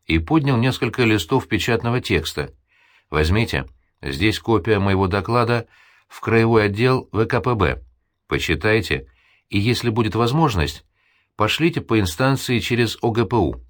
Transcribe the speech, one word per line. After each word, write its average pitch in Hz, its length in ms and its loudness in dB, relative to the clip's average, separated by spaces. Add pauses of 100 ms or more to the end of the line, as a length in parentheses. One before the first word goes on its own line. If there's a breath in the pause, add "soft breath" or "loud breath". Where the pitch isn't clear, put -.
и 82 140 0
поднял 139 380 0
несколько 123 460 -2
листов 110 440 0
печатного 117 540 -2
текста. 76 520 -4 (560 soft breath)
Возьмите, 78 560 0 (360)
здесь 73 380 -2
копия 110 400 0
моего 98 280 2
доклада 113 600 0 (420 soft breath)
в - 100 -20
краевой 113 460 4
отдел 117 480 0
В 107 120 2
К 120 140 0
П 123 160 0
Б. 78 260 0 (460)
Почитайте, 80 800 -2 (400 soft breath)
и 101 100 -4
если 113 320 0
будет 110 260 -2
возможность, 117 680 0 (540)
пошлите 127 420 0
по 110 180 0
инстанции 127 640 0
через 117 420 -2
О 120 100 0
Г 113 140 0
П 123 120 -2
У. 78 180 2 (140)